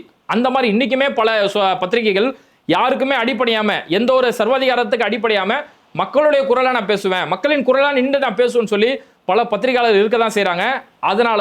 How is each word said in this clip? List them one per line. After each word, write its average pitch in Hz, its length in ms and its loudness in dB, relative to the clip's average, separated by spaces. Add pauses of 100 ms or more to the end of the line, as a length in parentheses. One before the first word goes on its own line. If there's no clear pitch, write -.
(260)
அந்த 240 240 -2
மாதிரி 254 200 0
இன்னைக்குமே 262 440 0
பல 220 160 0 (160)
சு-, 196 180 -2 (140)
பத்திரிகைகள் 208 500 0 (400)
யாருக்குமே 247 480 0
அடிப்படையாம, 226 540 0 (200)
எந்த 226 220 0
ஒரு 254 200 2
சர்வாதிகாரத்துக்கு 247 760 0
அடிப்படையாம 214 500 -2 (360)
மக்களுடைய 277 500 2
குரலா 254 280 0
நான் 220 180 -2
பேசுவேன், 185 380 -2
மக்களின் 277 380 -2
குரலா 269 260 2
நின்று 269 280 0
நான் 233 200 -2
பேசுவேன்னு 240 340 0
சொல்லி 214 160 2 (360)
பல 214 180 2
பத்திரிகையாளர் 233 560 2
இருக்க 214 180 2
தான் 226 180 0
செய்றாங்க. 185 280 0 (380)
அதனால 220 380 0